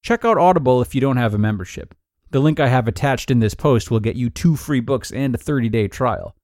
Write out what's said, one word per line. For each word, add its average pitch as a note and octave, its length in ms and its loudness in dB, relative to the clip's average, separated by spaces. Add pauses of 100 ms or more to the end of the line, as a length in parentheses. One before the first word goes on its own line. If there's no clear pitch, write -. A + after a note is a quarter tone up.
Check A#3+ 220 -2
out A3+ 120 4
Audible D3 460 4
if - 140 -4
you B2 40 0
don't C3+ 160 2
have A#2 160 2
a G#2 60 0
membership. G#2 560 -4 (400)
The C3+ 60 2
link D3+ 180 2
I C#3+ 80 2
have B2 220 2
attached C3 420 -2
in B2+ 80 4
this A2 160 2
post B2+ 380 0
will A2+ 80 2
get G#2+ 160 -4
you B2 120 -4
two D#3+ 280 0
free C#3 240 -2
books B2+ 320 -4
and C3 240 -2
a - 20 -6
thirty-day A#2 480 0
trial. - 580 -4